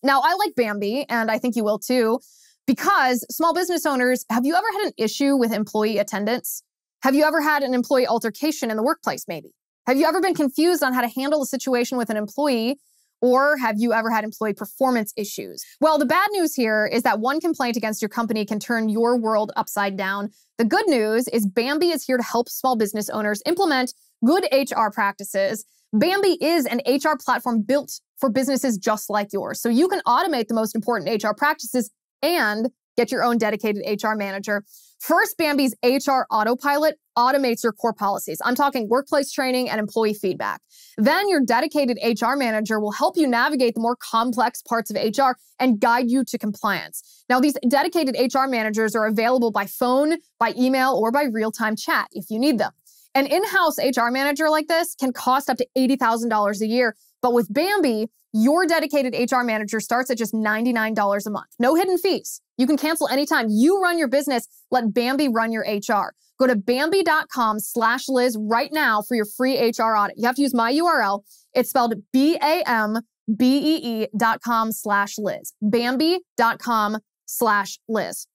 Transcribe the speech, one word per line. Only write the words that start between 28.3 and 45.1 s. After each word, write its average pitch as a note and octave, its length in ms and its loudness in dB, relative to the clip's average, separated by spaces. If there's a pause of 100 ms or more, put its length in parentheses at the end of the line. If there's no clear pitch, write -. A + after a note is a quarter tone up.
businesses B3+ 480 0
just G#3+ 320 -2
like G#3 200 -2
yours. - 300 -6
So A#3+ 80 -2
you B3+ 180 4
can F#4 200 -2
automate C4 400 0
the A#3 80 -4
most A3 180 -2
important G#3+ 340 -2
H G#3+ 160 -2
R G#3+ 120 0
practices C#4+ 560 -2 (320)
and A#3+ 460 0 (280)
get A#3 140 0
your B3+ 120 0
own A#3+ 140 2
dedicated G#3+ 480 -2
H G#3 180 -4
R A3 120 0
manager. G3+ 480 -4 (380)
First, F#4+ 360 2
Bambee's C#4+ 460 0
H C4 240 2
R C4 240 0
autopilot C#4 640 0 (220)
automates B3+ 440 2
your A3+ 120 0
core A3+ 200 -2
policies. G3 500 -4
I'm B3 120 0
talking C#4 320 0
workplace C#4 440 0
training B3+ 380 -2
and G#3+ 100 -2
employee G#3+ 340 -2
feedback. F3+ 480 -4 (360)
Then D#4+ 300 2
your F4 140 2
dedicated B3+ 600 0
H A#3 220 0
R B3 140 0
manager A3 420 -2
will G#3 140 -4
help F4 240 0
you D4+ 100 2
navigate B3 480 0
the A3+ 60 -4
more A#3+ 160 -2
complex A#3 640 -2
parts A3+ 280 -4
of G#3 60 -6
H A3 240 -2